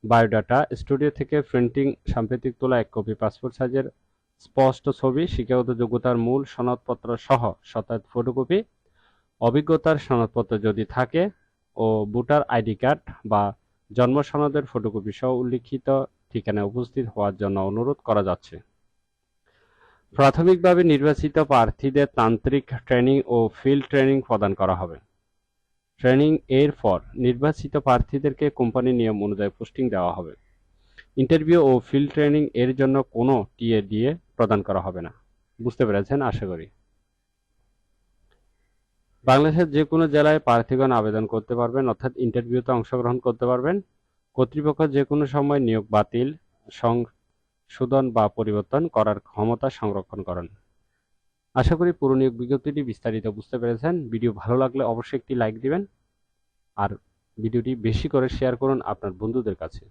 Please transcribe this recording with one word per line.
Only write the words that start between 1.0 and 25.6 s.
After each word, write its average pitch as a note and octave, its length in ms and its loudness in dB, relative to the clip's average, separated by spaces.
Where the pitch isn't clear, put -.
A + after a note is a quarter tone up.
থেকে D3 240 -4
প্রিন্টিং B2+ 440 0
সাম্প্রতিক A#2+ 460 -4
তোলা C3 200 0
এক A2 140 -4
কপি G#2+ 220 -6
পাসপোর্ট A2 400 -6
সাইজের B2+ 320 -4
স্পষ্ট - 460 0
ছবি, C3 220 0
শিক্ষাগত B2 360 0
যোগ্যতার A#2+ 380 0
মূল B2 220 0
সনদপত্র B2 540 -6
সহ B2+ 160 2
শতায়ত A2+ 400 -8
ফটোকপি, B2+ 480 -2
অভিজ্ঞতার D3+ 580 2
সনদপত্র A#2 600 -2
যদি G#2+ 260 0
থাকে B2+ 280 0
ও A2 100 0
ভোটার B2 360 0
আইডি A2 340 0
কার্ড C#3 200 0
বা G#2 120 2
জন্ম B2 320 2
সনদের C#3+ 440 -2
ফটোকপি G#2+ 460 -6
সহ B2+ 180 -4
উল্লিখিত B2+ 480 -6
ঠিকানায় G#2 420 -4
উপস্থিত B2 420 -6
হওয়ার G2+ 240 -2
জন্য G2 200 -4
অনুরোধ A#2+ 320 -4
করা G#2 260 0
যাচ্ছে। - 280 -6
প্রাথমিকভাবে F3 680 4
নির্বাচিত C#3+ 440 2
প্রার্থীদের C3+ 680 2
তান্ত্রিক B2 500 2
ট্রেনিং B2+ 320 4
ও A#2+ 120 0
ফিল্ড C3+ 320 2
ট্রেনিং C3+ 280 2
প্রদান G2+ 260 0
করা F#2 220 0
হবে। E2+ 220 -10